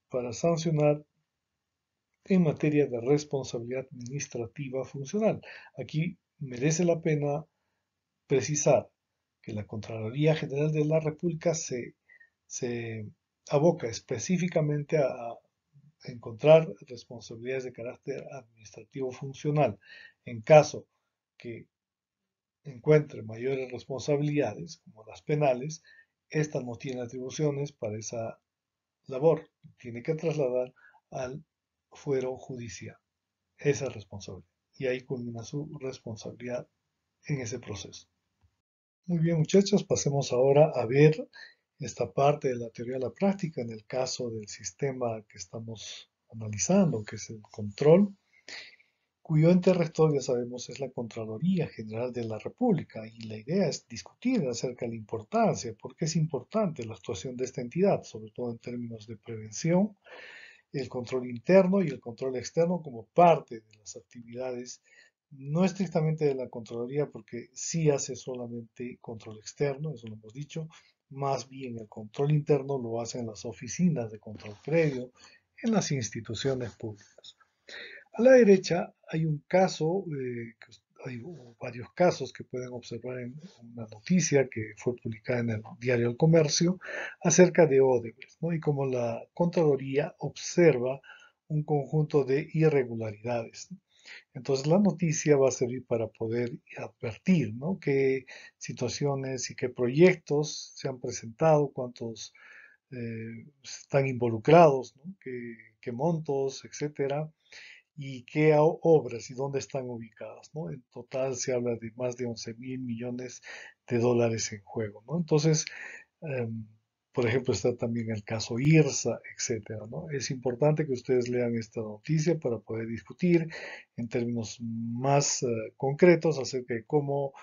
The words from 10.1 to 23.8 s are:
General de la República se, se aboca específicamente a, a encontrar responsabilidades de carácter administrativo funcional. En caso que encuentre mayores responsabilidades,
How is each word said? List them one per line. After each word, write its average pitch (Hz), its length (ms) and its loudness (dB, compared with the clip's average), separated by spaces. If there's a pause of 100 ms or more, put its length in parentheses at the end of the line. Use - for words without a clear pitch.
General 147 360 -2
de 151 140 2
la 156 140 2
República 160 560 -2
se, 123 400 -8 (500)
se 117 600 -6 (420)
aboca 151 380 2
específicamente 151 1120 -2
a, 135 100 2
a 120 320 -8 (640)
encontrar 143 680 4 (160)
responsabilidades 123 760 -10
de 123 100 -10
carácter 127 580 -10
administrativo 127 800 -12
funcional. 143 680 0 (440)
En 117 180 -10
caso 147 440 8 (520)
que 113 300 -14 (960)
encuentre 147 600 2
mayores 127 480 -4
responsabilidades, 143 1080 -2